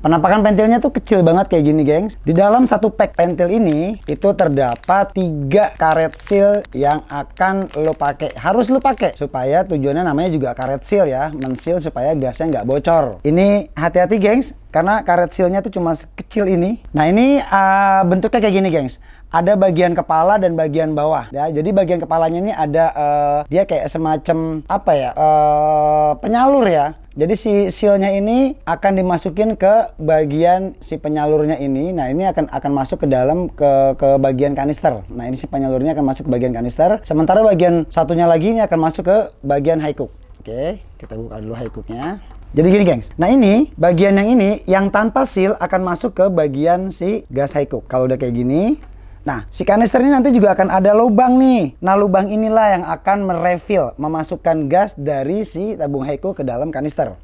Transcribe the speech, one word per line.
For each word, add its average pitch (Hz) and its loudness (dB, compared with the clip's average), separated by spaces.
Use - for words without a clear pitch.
penampakan 180 2
pentilnya 214 4
tuh - -2
kecil 190 2
banget 175 4
kayak 160 2
gini, 151 2
gengs. 160 0
Di 165 0
dalam 220 4
satu 214 0
pack - -2
pentil 175 0
ini, 190 0
itu 151 -2
terdapat 165 0
tiga 156 0
karet 160 0
seal 202 2
yang 143 0
akan 185 -4
lo 156 -2
pakai, 143 -4
harus 202 0
lo 262 2
pakai, 247 0
supaya 143 -2
tujuannya 151 -2
namanya 165 -2
juga 131 -2
karet 131 -6
seal 190 2
ya, 143 -4
mensil 135 -4
supaya 147 -2
gasnya 139 -2
nggak 113 -4
bocor. 147 0
Ini 196 2
hati-hati, 180 0
gengs, 226 0
karena 190 0
karet 175 0
sealnya 190 0
tuh 196 -8
cuma 165 -2
sekecil - -4
ini. 185 -2
Nah, 156 2
ini, 254 4
eh, 196 2
bentuknya 208 0
kayak 196 2
gini, 190 0
gengs. 143 -4
Ada 175 2
bagian 180 2
kepala 170 2
dan 170 0
bagian 156 -2
bawah 147 -2
ya. 147 -4
Jadi 156 -2
bagian 180 0
kepalanya 165 -2
ini 208 -4
ada, 156 0
eh, 147 0
dia 175 0
kayak 143 -2
semacam 160 -4
apa 190 -2
ya, 127 -4
eh, 151 2
penyalur 254 2
ya. 156 0
Jadi 170 0
si 214 -2
sealnya 202 2
ini 233 0
akan 190 0
dimasukin 190 0
ke 202 2
bagian 160 2
si - -10
penyalurnya 151 0
ini. 143 -4
Nah, 135 -4
ini 170 -2
akan, 165 -2
akan 139 -4
masuk 139 -2
ke - 0
dalam 151 0
ke, 139 2
ke 139 4
bagian 135 0
kanister. 139 -2
Nah, 120 -10
ini 131 -6
si - -10
penyalurnya 135 -2
akan 139 -2
masuk 135 -6
ke 127 -4
bagian 123 0
kanister. 123 0
Sementara 170 0
bagian 170 2
satunya 170 0
lagi 170 2
ini 214 2
akan 165 -2
masuk 165 0
ke 214 4
bagian 143 0
high 151 -4
cook. 131 -8
Oke, 143 -8
kita 113 -18
buka 110 -12
dulu 110 -10
high 117 -10
cooknya. 139 -10
Jadi 160 2
gini, 208 4
gengs. 139 2
Nah, 175 0
ini 240 4
bagian 180 4
yang 202 2
ini 214 2
yang 190 2
tanpa 226 0
seal 196 0
akan 185 -2
masuk 180 -4
ke 185 4
bagian 165 0
si 196 -6
gas 139 -4
high 143 -2
cook. 117 -8
Kalau 131 0
udah 127 0
kayak 127 -4
gini, 147 0
nah, 120 -8
si - -8
kanister 226 2
ini 269 4
nanti 262 4
juga 202 4
akan 190 0
ada 190 4
lubang 247 2
nih. 247 2
Nah, 185 2
lubang 196 2
inilah 220 0
yang 170 -2
akan 190 -2
merefill, 175 -2
memasukkan 160 -4
gas 185 0
dari 147 -4
si 190 -8
tabung 143 -4
high 139 -6
cook 185 -8
ke - -4
dalam 131 -6
kanister. 139 -6